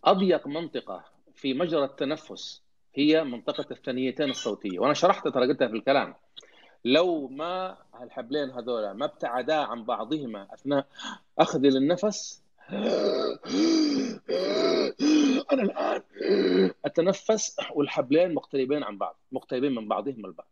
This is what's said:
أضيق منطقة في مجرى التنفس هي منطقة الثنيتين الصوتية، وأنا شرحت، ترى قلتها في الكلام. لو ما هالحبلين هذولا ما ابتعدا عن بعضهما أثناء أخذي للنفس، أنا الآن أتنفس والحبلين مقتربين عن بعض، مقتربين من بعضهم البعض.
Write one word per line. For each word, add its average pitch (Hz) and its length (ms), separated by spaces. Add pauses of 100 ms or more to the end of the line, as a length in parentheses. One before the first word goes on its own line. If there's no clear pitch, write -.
أضيق 185 420
منطقة 139 580 (300)
في 135 200
مجرى 156 300
التنفس - 760 (320)
هي 151 300
منطقة 135 460
الثنيتين 131 600
الصوتية، 101 480
وأنا 131 160
شرحت، 175 340
ترى 127 200
قلتها 135 200
في 110 60
الكلام. 117 400 (720)
لو 151 440
ما 180 480 (180)
هالحبلين 127 560
هذولا 117 420
ما 110 120
ابتعدا 131 500
عن 120 300
بعضهما 113 680
أثناء 139 320 (520)
أخذي 139 300
للنفس، 170 760 (3000)
أنا 262 100
الآن - 400 (840)
أتنفس 190 720 (180)
والحبلين 147 600
مقتربين 139 480
عن 104 160
بعض، 95 180 (160)
مقتربين 131 420
من 110 140
بعضهم 107 380
البعض. - 260